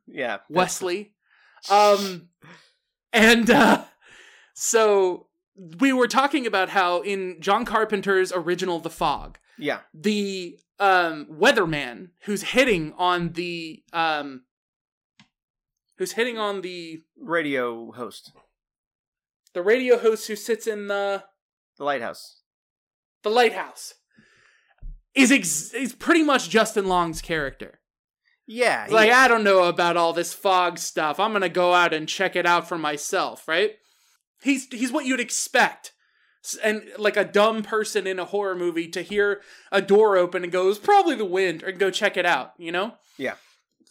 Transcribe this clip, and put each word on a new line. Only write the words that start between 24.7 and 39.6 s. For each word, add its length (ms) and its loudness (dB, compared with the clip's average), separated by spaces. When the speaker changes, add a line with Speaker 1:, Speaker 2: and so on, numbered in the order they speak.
Speaker 2:
is 160 6
ex-, 420 0
is 200 -6
pretty 320 2
much 260 0
Justin 360 0
Long's 360 0
character. 560 -8
Speaker 1:
Yeah, 360 0
Speaker 2:
He's 80 -8
Speaker 1:
he 60 0
Speaker 2:
like, 140 6
Speaker 1:
is. 60 6
Speaker 2:
"I 120 8
don't 160 2
know 200 6
about 320 0
all 160 2
this 220 -4
fog 440 2
stuff. 420 -4
I'm 120 0
gonna 160 0
go 240 2
out 220 4
and 140 -6
check 260 -2
it 120 0
out 220 2
for 80 -6
myself," 720 -4
right? 300 -2
He's, 300 -2
he's 200 -6
what 140 -4
you'd 140 -2
expect. 720 -2
S-, 180 -12
and, 200 -2
like, 180 0
a 80 2
dumb 380 2
person 440 -4
in 120 -6
a 80 -6
horror 300 -4
movie 320 -4
to 140 -8
hear 380 -2